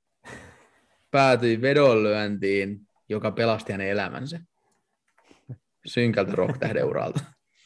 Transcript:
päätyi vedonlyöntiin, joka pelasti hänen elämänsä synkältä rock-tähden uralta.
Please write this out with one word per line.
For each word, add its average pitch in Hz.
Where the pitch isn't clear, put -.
päätyi 123
vedonlyöntiin, 104
joka 107
pelasti 113
hänen 98
elämänsä 101
synkältä 104
rock-tähden 92
uralta. -